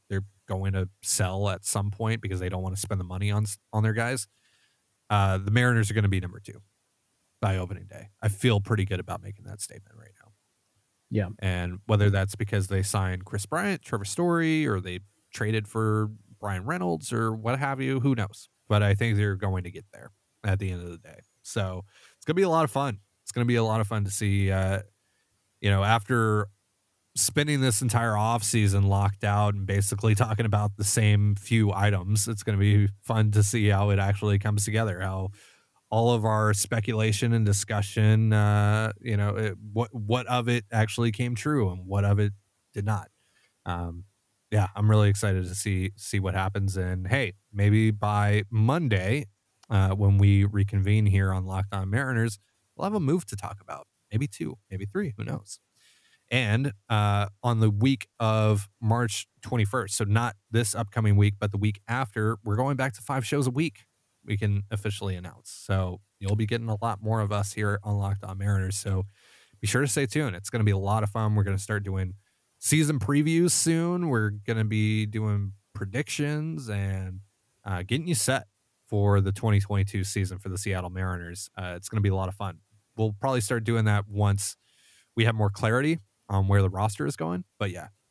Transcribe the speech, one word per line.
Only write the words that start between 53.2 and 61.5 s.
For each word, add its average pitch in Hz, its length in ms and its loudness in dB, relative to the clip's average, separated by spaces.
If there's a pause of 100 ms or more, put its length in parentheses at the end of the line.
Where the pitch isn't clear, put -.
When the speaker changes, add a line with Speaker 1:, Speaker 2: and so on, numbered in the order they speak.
Speaker 1:
to - 100 -12
talk - 260 -12
about. - 240 -14 (260)
Maybe 123 140 0
two, - 320 -8 (120)
maybe 95 140 -8
three, 143 320 -6
who 113 80 -8
knows? - 340 -10 (720)
And, 120 420 0 (180)
uh, 101 380 2 (140)
on 117 180 0
the 110 100 6
week 117 380 0 (120)
of 110 480 2 (120)
March 117 460 -2 (140)
twenty-first, 107 560 -2
so 110 80 -2
not 110 320 0 (140)
this 113 240 0
upcoming 107 420 0
week, 101 240 4
but 107 100 -2